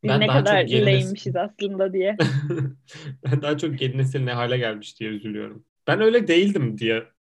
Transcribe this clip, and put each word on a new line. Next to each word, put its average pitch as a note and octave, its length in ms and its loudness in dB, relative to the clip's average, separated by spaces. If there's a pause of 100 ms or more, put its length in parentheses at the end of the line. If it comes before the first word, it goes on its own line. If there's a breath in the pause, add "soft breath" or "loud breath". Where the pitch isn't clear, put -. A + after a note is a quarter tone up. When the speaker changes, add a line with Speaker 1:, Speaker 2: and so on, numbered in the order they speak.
Speaker 1:
Biz - 180 2
Speaker 2:
ben - 0 -
Speaker 1:
ne - 80 2
Speaker 2:
daha C3 160 4
Speaker 1:
kadar F#3+ 220 4
Speaker 2:
çok - 0 -
yeni G3 260 4
nesil F#3+ 240 2
Speaker 1:
leymişiz - 200 -4
aslında F#3+ 560 -2
diye. G3 260 0
Speaker 2:
<laughs> C#3+ 600 -4 (460 loud breath)
Ben C#3+ 180 0
daha D3 160 -2
çok D3 220 -4
yeni C3 180 -4
nesil C3 220 -2
ne B2 120 -2
hale A#2+ 260 -2
gelmiş A2 420 -6
diye A2 100 -6
üzülüyorum. G#2+ 540 -10 (220)
Ben E3+ 140 2
öyle A3+ 280 4
değildim E3+ 500 2
diye A2+ 260 0 (180)